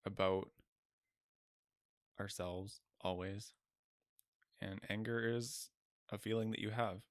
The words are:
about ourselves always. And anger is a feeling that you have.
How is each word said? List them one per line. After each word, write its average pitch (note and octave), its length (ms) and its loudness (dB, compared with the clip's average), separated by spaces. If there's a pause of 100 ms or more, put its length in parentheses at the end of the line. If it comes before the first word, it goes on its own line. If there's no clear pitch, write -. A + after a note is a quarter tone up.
about F#2+ 460 4 (1700)
ourselves F#2+ 640 -4 (200)
always. F#2+ 520 -2 (1040)
And F#2+ 200 -6 (100)
anger A#2 420 0
is A#2+ 380 -2 (420)
a G#2 60 -2
feeling A2 320 2
that A2 100 -2
you G#2+ 120 0
have. A2 400 0